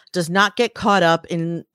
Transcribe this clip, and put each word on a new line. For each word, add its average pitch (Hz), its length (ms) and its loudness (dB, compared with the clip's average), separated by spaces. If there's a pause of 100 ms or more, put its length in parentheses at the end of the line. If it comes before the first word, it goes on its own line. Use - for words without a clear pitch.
(120)
does 170 180 -4
not 196 240 0
get - 200 -2
caught 202 280 2
up 165 240 2
in, 170 380 -6 (100)